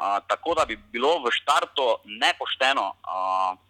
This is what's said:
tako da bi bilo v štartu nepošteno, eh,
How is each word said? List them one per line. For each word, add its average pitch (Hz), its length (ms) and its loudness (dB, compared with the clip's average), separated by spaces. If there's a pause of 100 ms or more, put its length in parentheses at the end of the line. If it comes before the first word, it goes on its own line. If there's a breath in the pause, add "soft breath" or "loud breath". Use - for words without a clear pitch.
(220)
tako 156 320 -2
da 156 100 2
bi 113 140 -4
bilo 123 400 0
v 120 140 -2
štartu 156 500 0 (200)
nepošteno, 131 840 0
eh, 95 680 -4 (140)